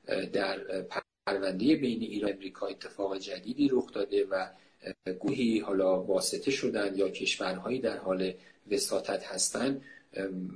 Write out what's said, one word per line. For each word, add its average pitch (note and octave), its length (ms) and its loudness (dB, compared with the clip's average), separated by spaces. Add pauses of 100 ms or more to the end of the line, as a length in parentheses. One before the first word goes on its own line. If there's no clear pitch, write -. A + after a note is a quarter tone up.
اه، F#2+ 180 0
در، F#2+ 340 -2 (100)
اه، F#2+ 320 -4 (260)
پرونده G2 480 4
بین A#2+ 260 0
ایران G#2 300 -2
و - 20 -6
امریکا F#2+ 340 -6
اتفاق F#2+ 500 -4
جدیدی G2+ 540 0
رخ B2 200 4
داده G2+ 340 2
و، F#2+ 220 0 (580)
اه، F#2 80 -2
گویی A2 460 2
حالا F#2+ 420 4
واسطه F#2 500 0
شدن G#2 440 0
یا F#2+ 140 2
کشورهایی F#2+ 680 -2
در F#2+ 180 -2
حال F#2 360 0 (380)
وساطت G2 520 0
هستن، A#2+ 580 0 (320)
اه، G2 120 -4 (300)